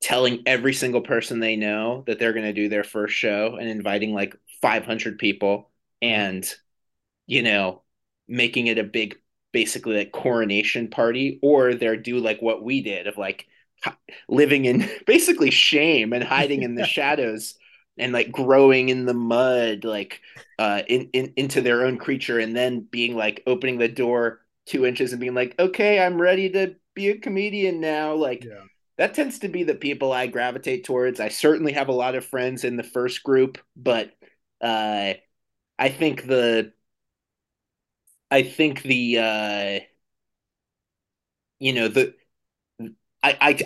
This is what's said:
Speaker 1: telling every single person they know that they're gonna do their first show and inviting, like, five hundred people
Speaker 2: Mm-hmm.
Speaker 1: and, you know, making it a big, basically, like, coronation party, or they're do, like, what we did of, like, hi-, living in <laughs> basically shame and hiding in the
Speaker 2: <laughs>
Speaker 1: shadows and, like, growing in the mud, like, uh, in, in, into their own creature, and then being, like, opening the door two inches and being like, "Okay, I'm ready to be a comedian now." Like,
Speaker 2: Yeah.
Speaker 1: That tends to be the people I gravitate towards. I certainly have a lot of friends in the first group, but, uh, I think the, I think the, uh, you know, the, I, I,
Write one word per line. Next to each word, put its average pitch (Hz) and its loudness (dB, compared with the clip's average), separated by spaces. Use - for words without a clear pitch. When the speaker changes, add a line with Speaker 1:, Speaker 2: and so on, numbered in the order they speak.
Speaker 1:
telling 123 0
every 131 2
single 123 0
person 117 -2
they 113 0
know 110 -2
that 110 -4
they're 113 2
gonna 107 -2
do 104 0
their 104 -2
first 104 -4
show 110 -2
and 113 -8
inviting, 104 -2
like, 101 -4
five 110 2
hundred 113 -6
people 101 -2
Speaker 2:
Mm-hmm. 117 0
Speaker 1:
and, 95 -4
you 117 -2
know, 101 0
making 120 -2
it 113 0
a 110 0
big, 107 -6
basically, 113 -2
like, 104 -2
coronation 113 -2
party, 123 0
or 135 4
they're 113 0
do, 120 -4
like, 110 -2
what 113 -2
we 131 -2
did 98 -6
of, 101 -8
like, 98 -8
hi-, - -6
living 139 4
in 123 2
<laughs> - -6
basically 226 4
shame 147 4
and 120 -2
hiding 139 0
in 120 -4
the 120 -2
Speaker 2:
<laughs> - 0
Speaker 1:
shadows 139 -2
and, 123 -2
like, 120 0
growing 131 6
in 127 0
the 123 0
mud, 117 2
like, 104 -6
uh, 104 0
in, 127 0
in, 131 -2
into 139 0
their 120 2
own 127 0
creature, 135 -2
and 113 -4
then 123 -2
being, 120 -4
like, 107 -2
opening 127 0
the 117 2
door 120 -2
two 131 0
inches 123 -2
and 123 -8
being 127 -6
like, 123 -2
"Okay, 202 2
I'm 180 2
ready 190 2
to 185 -2
be 196 -2
a 214 -2
comedian 196 -2
now." 156 -2
Like, 127 -2
Speaker 2:
Yeah. 101 -18
Speaker 1:
That - 0
tends 285 -4
to 202 -6
be 175 -4
the 151 0
people 139 -2
I 127 -2
gravitate 123 -4
towards. 127 0
I 107 -2
certainly 156 2
have 139 0
a 135 2
lot 127 0
of 127 -6
friends 127 -4
in 120 -2
the 117 -6
first 123 -4
group, 131 4
but, 117 -2
uh, 107 -2
I 135 2
think 135 -2
the, 117 2
I 139 4
think 143 -2
the, 123 0
uh, 104 -2
you 131 0
know, 117 0
the, 120 0
I, 143 2
I, 143 2